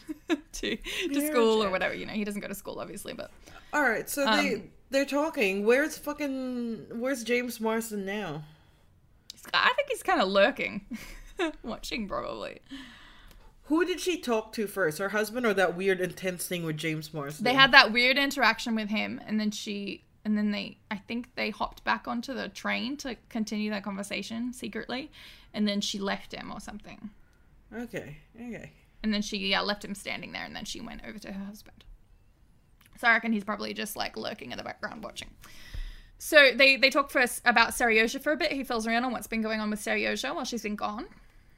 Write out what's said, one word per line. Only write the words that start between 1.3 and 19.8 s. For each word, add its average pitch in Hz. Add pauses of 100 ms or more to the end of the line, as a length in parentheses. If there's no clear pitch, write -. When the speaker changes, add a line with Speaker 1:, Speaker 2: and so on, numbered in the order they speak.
Speaker 1:
school," 220
or 196
Speaker 2:
ad- 185
Speaker 1:
whatever, 185
you -
know, -
he 214
doesn't 208
go -
to 196
school, -
obviously, -
but - (420)
Speaker 2:
All 294
right, 220
so 285
they, 294
Speaker 1:
um, 202 (260)
Speaker 2:
they're 277
talking. 269
Where's 277
fucking, 254
where's 247
James 240
Marsden 220
now? 185 (880)
Speaker 1:
he's, - (100)
I -
think 571
he's -
kinda 311
lurking, 196 (380)
<laughs> -
watching 233
probably. 113 (1040)
Speaker 2:
Who 320
did 339
she 349
talk 220
to 220
first? 180
Her 196
husband 214
or 208
that 180
weird 185
intense 180
thing 175
with 160
James 156
Marsden? 151
Speaker 1:
They 247
had 269
that 247
weird 247
interaction 247
with 214
him, 208
and 214
then 208
she, 202 (200)